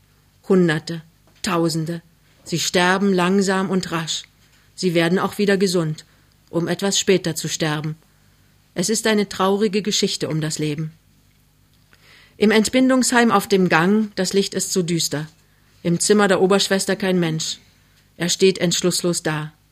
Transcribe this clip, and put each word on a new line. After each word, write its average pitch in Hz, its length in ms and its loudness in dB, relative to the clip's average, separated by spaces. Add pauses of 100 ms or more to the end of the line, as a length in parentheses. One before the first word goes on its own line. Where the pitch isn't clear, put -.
(500)
Hunderte, 170 520 2 (400)
Tausende. 165 600 -2 (420)
Sie 160 160 -4
sterben 190 540 2
langsam 190 560 2
und 175 220 -2
rasch. 160 320 -6 (520)
Sie 180 180 -2
werden 170 260 2
auch 185 180 -4
wieder 202 200 2
gesund, 175 480 -2 (440)
um 170 180 -2
etwas 196 320 -2
später 175 360 0
zu 156 120 -6
sterben. 156 480 -4 (760)
Es 180 160 -2
ist 214 180 -2
eine 214 220 2
traurige 196 520 0
Geschichte 196 480 -2
um 156 120 -2
das 151 180 -4
Leben. 151 320 -4 (1500)
Im 208 140 4
Entbindungsheim 240 800 2
auf 196 160 2
dem 185 220 2
Gang, 202 460 2
das 185 180 -4
Licht 196 200 0
ist 190 200 -6
so 190 80 0
düster. 160 460 -4 (560)
Im 170 160 0
Zimmer 208 280 2
der 185 140 2
Oberschwester 196 540 0
kein 185 240 0
Mensch. 160 400 -4 (580)
Er 170 120 -4
steht 190 280 2
entschlusslos 175 640 -2
da. 156 300 -6 (180)